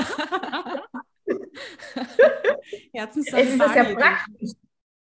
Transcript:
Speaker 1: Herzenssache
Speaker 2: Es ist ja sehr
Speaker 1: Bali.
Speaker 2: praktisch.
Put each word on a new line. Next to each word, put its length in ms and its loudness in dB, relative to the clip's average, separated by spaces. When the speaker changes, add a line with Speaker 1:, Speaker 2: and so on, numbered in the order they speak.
Speaker 1:
Herzenssache 480 -2
Speaker 2:
Es 80 4
ist 100 2
ja 100 6
sehr 140 6
Speaker 1:
Bali. 120 0
Speaker 2:
praktisch. 560 0